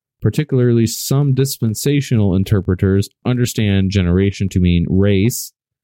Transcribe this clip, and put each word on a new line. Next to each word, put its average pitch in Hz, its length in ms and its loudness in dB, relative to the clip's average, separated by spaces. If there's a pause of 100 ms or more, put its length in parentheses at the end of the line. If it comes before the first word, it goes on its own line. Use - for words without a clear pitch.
(220)
particularly 120 640 0
some 139 460 -2
dispensational 127 1040 -2
interpreters, 98 720 0 (160)
understand 107 680 0
generation 95 580 0
to 95 100 -2
mean 87 300 2
race. 98 640 0 (300)